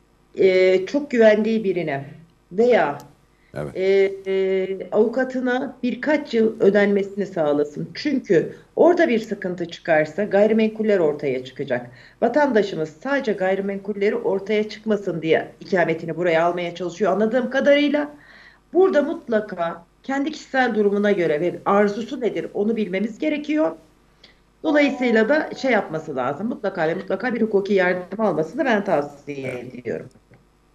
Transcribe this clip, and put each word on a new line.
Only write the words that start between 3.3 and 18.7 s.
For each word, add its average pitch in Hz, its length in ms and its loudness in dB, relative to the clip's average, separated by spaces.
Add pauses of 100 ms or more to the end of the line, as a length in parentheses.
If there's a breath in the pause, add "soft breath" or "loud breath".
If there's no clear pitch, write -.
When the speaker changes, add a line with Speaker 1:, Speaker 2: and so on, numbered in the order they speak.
Speaker 2:
Evet. - 220 -8
Speaker 1:
e, 190 360 2 (140)
e, 190 680 -2
avukatına 254 880 0
birkaç 269 520 -2
yıl 220 260 2
ödenmesini 202 640 2
sağlasın. 147 680 -2
Çünkü - 640 0 (200 loud breath)
orada 339 320 6
bir 226 100 2
sıkıntı 180 500 -6
çıkarsa 156 560 0
gayrimenkuller 214 760 2
ortaya 147 460 0
çıkacak. 123 460 -6 (320 loud breath)
Vatandaşımız 214 720 0 (100)
sadece 269 300 -2
gayrimenkulleri 196 840 -2
ortaya 208 520 -2
çıkmasın 190 540 -4
diye 156 260 0 (120)
ikametini 160 560 -2
buraya 165 280 2
almaya 175 300 -2
çalışıyor 180 380 -2
anladığım 220 380 0
kadarıyla. 285 600 2 (600 loud breath)